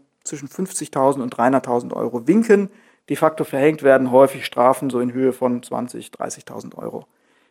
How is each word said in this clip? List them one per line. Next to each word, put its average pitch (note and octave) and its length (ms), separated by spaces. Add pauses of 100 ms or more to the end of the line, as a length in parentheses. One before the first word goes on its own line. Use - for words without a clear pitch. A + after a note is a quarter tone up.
(240)
zwischen C#3+ 240
fünfzigtausend C#3 760
und A#2+ 80
dreihunderttausend B2 640
Euro A#2 340
winken. G3+ 440 (400)
De C#3+ 60
facto D#3 280
verhängt D3 380
werden C3 280
häufig C3 360
Strafen B2+ 420
so B2 120
in B2 120
Höhe C3 200
von B2 300
zwanzig, A#2+ 480
dreißigtausend - 680
Euro. - 280 (440)